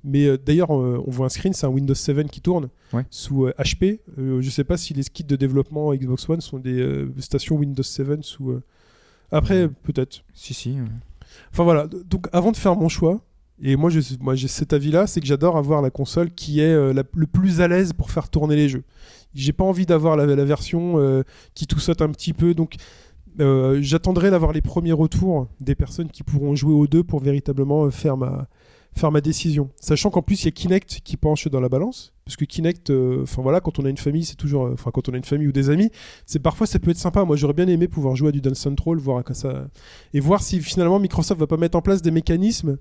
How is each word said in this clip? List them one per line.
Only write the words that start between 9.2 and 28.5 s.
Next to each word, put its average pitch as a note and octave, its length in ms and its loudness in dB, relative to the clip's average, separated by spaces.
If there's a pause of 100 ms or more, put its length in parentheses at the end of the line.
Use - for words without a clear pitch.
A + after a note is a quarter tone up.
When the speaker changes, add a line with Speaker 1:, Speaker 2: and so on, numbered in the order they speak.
Speaker 1:
après, F3+ 340 2
Speaker 2:
Ouais. D#3 60 0 (120)
Speaker 1:
peut-être. - 400 -4 (100)
Speaker 2:
Si, - 220 -16
si, - 180 -8
ouais. C3 140 -6 (680)
Speaker 1:
Enfin E3+ 120 0
voilà, D#3 220 4
d-, D#3+ 120 -12 (100)
donc F3 240 -2
avant F3+ 180 4
de A3 60 -2
faire F#3 200 2
mon E3 120 2
choix, F3 320 2 (400)
et C3+ 160 2
moi, D3+ 140 2
je, D#3+ 100 2 (200)
moi C3+ 140 -2
j'ai C3 140 -4
cet - 260 -4
avis-là, D3+ 320 2
c'est - 140 -4
que C#3 60 -8
j'adore D3 300 2
avoir D3 260 2
la C3 80 0
console E3 400 -2
qui D3 300 -4
est, D#3+ 120 4
euh, C#3 200 4
la, C3+ 100 0 (120)
le D#3+ 120 0
plus F3+ 340 2
à F3 80 6
l'aise F3 240 2
pour - 180 -6
faire - 180 -4
tourner D3+ 260 0
les D3 140 4
jeux. B2+ 160 -4 (500)
J'ai C#3 180 -2
pas F#3+ 120 0
envie F#3 220 2
d'avoir D#3+ 300 4
la, D3 100 4
la C#3+ 180 4
version, E3+ 540 0
euh, C3+ 240 2 (320)
qui D#3 120 -6
tout E3 120 -2
saute D#3+ 240 -2
un D#3 80 2
petit D#3 220 -6
peu, E3+ 220 2
donc, D#3+ 200 -2 (680)
euh, C3+ 420 4
j'attendrai E3+ 480 2
d'avoir E3 220 4
les D3+ 100 -2
premiers E3+ 300 0
retours D#3+ 560 0 (120)
des C#3 140 -2
personnes D#3+ 360 -4
qui - 120 -20
pourront C#3+ 320 0
jouer C#3+ 200 2
aux D3 120 6
deux D#3 160 4
pour E3 180 -2
véritablement, C#3 640 0
euh, C#3+ 60 2
faire C3+ 260 -2
ma, C3 300 -4 (480)